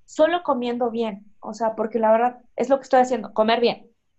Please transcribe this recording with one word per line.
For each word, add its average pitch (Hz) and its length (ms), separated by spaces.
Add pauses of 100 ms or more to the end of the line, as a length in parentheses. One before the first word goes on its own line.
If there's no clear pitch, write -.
solo 330 400
comiendo 240 460
bien. 220 500
O 214 120
sea, 220 220
porque 220 240
la 220 140
verdad 247 260 (160)
es - 140
lo 269 100
que 269 60
estoy 262 160
haciendo, 247 340
comer 226 260
bien. 233 300 (280)